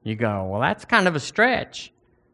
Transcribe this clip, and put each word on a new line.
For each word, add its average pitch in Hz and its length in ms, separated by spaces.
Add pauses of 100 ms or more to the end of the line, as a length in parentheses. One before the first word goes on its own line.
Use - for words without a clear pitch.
You 110 120
go, 104 340
"Well, 101 100
that's 160 240
kind 208 220
of 175 80
a 147 60
stretch." - 720 (420)